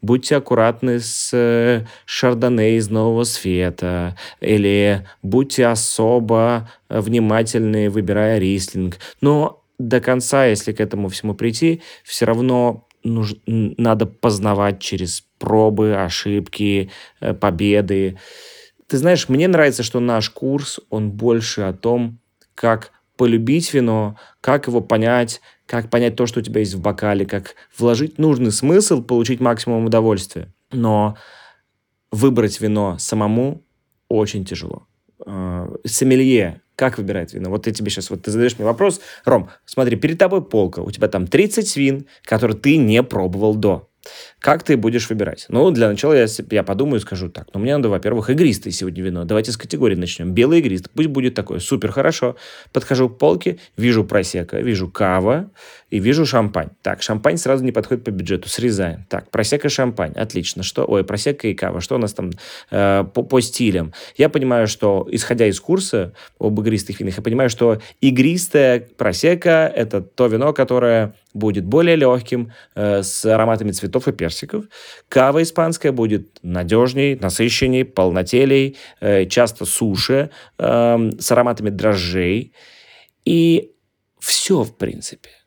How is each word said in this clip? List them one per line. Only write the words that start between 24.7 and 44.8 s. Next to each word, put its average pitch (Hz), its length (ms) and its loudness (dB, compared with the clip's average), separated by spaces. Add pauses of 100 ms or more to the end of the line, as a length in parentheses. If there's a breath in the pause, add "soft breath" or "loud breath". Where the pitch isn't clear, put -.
понять, 117 600 0 (260 soft breath)
как 117 240 -6
понять 120 260 0
то, 120 100 0
что 113 140 -4
у - 20 -6
тебя 110 180 -2
есть 98 140 -2
в 92 60 -8
бокале, 101 460 -2
как 98 280 -8 (240 soft breath)
вложить 147 400 0
нужный 139 340 2
смысл, 160 500 2
получить 117 380 0
максимум 117 460 0
удовольствия. 110 680 0 (200)
Но 107 440 0 (960 loud breath)
выбрать 113 500 2
вино 104 380 -2
самому 113 640 -2 (460)
очень 107 360 -2
тяжело. 85 420 -12 (400)
Э, 90 420 -8 (180)
сомелье 127 760 2 (160)
как 127 220 -2
выбирает 95 340 -6
вино? 92 180 -8
Вот 107 180 -4
я 110 40 -4
тебе 101 180 -6
щас, - 200 -8
вот 98 120 -10
ты 107 100 -6
задаёшь 120 260 2
мне 107 80 -2
вопрос: 185 340 0 (240 loud breath)
«Ром, - 240 2 (160 loud breath)
смотри, 120 320 0
перед 156 220 -2
тобой 185 240 4
полка, 92 380 -2
у 87 100 -8
тебя 107 180 -2
там 92 200 -2
тридцать 208 480 0
вин, 135 300 0 (180 soft breath)
которые 113 320 0
ты 143 220 2
не 117 260 4
пробовал 98 500 0
до. 104 340 -2 (520 loud breath)
Как 160 240 0
ты 147 120 2
будешь 113 320 0